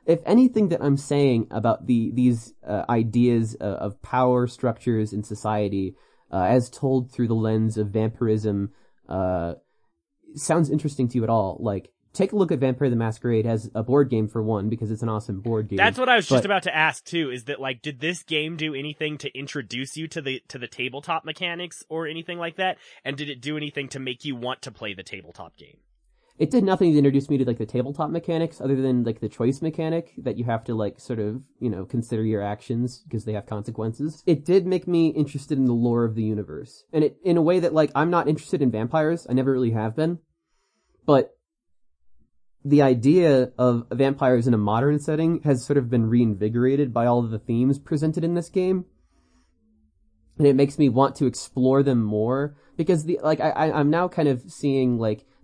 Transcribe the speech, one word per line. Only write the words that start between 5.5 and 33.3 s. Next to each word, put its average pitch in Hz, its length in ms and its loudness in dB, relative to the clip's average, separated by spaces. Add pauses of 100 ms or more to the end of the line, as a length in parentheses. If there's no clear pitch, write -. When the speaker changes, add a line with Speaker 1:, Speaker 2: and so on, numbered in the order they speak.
Speaker 1:
uh, 92 140 0
as 120 260 2
told 131 400 -2
through 117 200 -2
the 113 60 0
lens 110 420 0
of 107 100 -2
vampirism, 107 840 0 (360)
uh, 90 460 -2 (800)
sounds 160 340 2
interesting 143 380 0
to 120 80 -4
you 117 80 0
at 110 60 0
all, 101 320 0
like, 101 280 -4 (240)
take 196 180 0
a 208 40 -2
look 180 160 2
at 139 80 0
Vampire 131 300 2
the 120 60 0
Masquerade 113 500 0
as 110 280 -2
a 110 100 -4
board 127 260 4
game 110 180 0
for 110 160 -4
one, 107 260 -2
because 117 220 -4
it's 110 120 -6
an 117 60 -2
awesome 107 300 -6
board 107 300 -4
game. 98 80 -4
Speaker 2:
That's 220 200 2
what 254 120 0
I 247 60 4
was 202 120 0
just 131 160 4
Speaker 1:
But - 20 -4
Speaker 2:
about 196 180 -2
to 156 120 -4
ask 156 300 -2
too, 160 260 -4
is 123 140 -12
that, 131 160 -8
like, 131 200 -8
did 143 180 -10
this 170 240 -6
game 156 340 -6
do 156 180 -6
anything 151 440 -8
to 139 180 -12
introduce 131 580 -10
you 160 140 -10
to 165 120 -10
the, 135 280 -8
to - 80 -14
the 120 100 -12
tabletop 143 580 -8
mechanics 170 640 -10
or 160 180 -8
anything 165 320 -12
like 170 180 -8
that? 185 200 -4 (280)
And 139 100 -6
did 147 140 -10
it 123 120 -14
do 151 140 -8
anything 143 340 -8
to 139 100 -12
make 131 260 -10
you 139 100 -6
want 123 280 -8
to 123 80 -14
play 101 220 -10
the 92 100 -14
tabletop 90 540 -18
game? - 200 -20 (640)
Speaker 1:
It 143 120 0
did 240 120 4
nothing 185 280 4
to 147 80 6
introduce 139 320 4
me 139 80 2
to, 131 60 0
like, 120 120 -2
the 110 80 -6
tabletop 143 460 -4
mechanics 165 500 -4
other 135 140 0
than, 131 280 2
like, 113 180 -4
the 110 80 -4
choice 127 300 -2
mechanic 160 600 -4
that 123 180 -4
you 120 60 -4
have 113 220 -2
to, 117 100 -4
like, 104 240 -4
sort 117 180 -8
of, 110 240 -4 (180)
you 123 80 -4
know, 95 160 -4
consider 113 400 -4
your 110 200 0
actions 117 640 -6
'cause 110 160 -6
they 110 80 -4